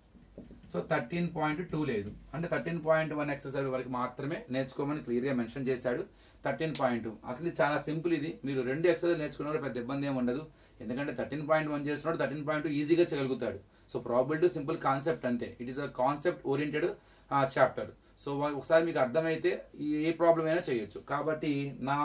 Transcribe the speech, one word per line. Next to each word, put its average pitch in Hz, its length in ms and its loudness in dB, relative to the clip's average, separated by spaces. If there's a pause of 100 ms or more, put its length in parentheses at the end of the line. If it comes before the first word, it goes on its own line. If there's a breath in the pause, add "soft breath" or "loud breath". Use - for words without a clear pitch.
(720)
So 180 60 -4 (140)
థర్టీన్ 175 440 0
పాయింట్ 151 260 0 (120)
టూ 156 60 0 (120)
లేదు, 104 200 -4 (240)
అంటే 170 180 -4
thirteen 170 340 -2
point 160 320 4
one 147 160 -2
exercise 139 400 -4
వరకు 127 240 -4
మాత్రమే 135 400 -4 (160)
నేర్చుకోమని 139 520 -2
క్లియర్గా 123 340 0
mention 123 280 -4
చేశాడు. 127 320 0 (460 loud breath)
థర్టీన్ 143 320 -2
పాయింట్ 120 280 2
టూ 113 40 -4 (180)
అసలు 143 200 -6
ఇది - 120 -4
చాలా 147 160 4 (120)
సింపుల్, 165 300 0
ఇది 156 120 -4 (160)
మీరు 131 240 0
రెండు 165 220 4
ఎక్సర్సైజ్ 165 300 2
నేర్చుకున్నప్పుడు 147 440 -4
పెద్ద 120 160 -6
ఇబ్బంది 139 260 -2
ఏమి 131 140 0
ఉండదు, 123 200 0 (420 loud breath)
ఎందుకంటే 123 340 -4
థర్టీన్ 139 320 -4
పాయింట్ 156 240 2
వన్ 143 140 -4
చేస్తున్నాడు 151 340 -2
థర్టీన్ 139 260 -4
పాయింట్ 151 180 -2
టూ 147 140 -2
ఈజీగా 165 300 4
చేయగలుగుతాడు. 123 500 -2 (300 soft breath)
So 123 80 -4 (100)
ప్రాబబిలిటీ 151 480 4
సింపుల్ 139 220 -2 (100)
కాన్సెప్ట్ 135 420 0
అంతే, 117 180 -2 (120)
it 120 120 -6
is 139 120 -6
a 139 40 -6 (120)
concept 147 400 2 (120)
oriented, 151 340 0 (480 loud breath)
ఆ, 139 40 4 (160)
chapter. 123 380 4 (280 soft breath)
So 143 80 -6 (120)
వా-, 147 180 0
ఒకసారి 165 280 6
మీకు 156 160 0
అర్థమైతే 160 460 2 (360)
ఈ, - 20 -2 (220)
ఏ - 100 4
ప్రాబ్లం 165 300 6
అయినా 175 180 2
చేయొచ్చు. 113 320 -2 (100)
కాబట్టి 151 420 -2 (360)
నా 143 180 2